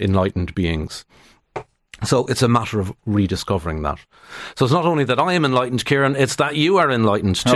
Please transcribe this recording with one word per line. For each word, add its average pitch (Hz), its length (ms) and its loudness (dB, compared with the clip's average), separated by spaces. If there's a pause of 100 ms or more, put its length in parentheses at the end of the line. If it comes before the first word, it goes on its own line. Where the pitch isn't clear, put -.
enlightened 95 540 0
beings. 82 500 -4 (1000)
So 131 220 0
it's 127 160 -2
a 120 60 4
matter 113 320 0
of 95 120 -4 (140)
rediscovering 92 760 -2
that. 71 160 -4 (580)
So 135 80 0
it's 123 80 2
not 170 140 2
only 156 180 0
that 123 160 0
I 180 140 2
am 165 100 2
enlightened, 127 400 0
Kieran, 139 320 2
it's 139 200 0
that 151 200 0
you 170 220 2
are 151 120 4
enlightened 104 460 2
too. 123 200 0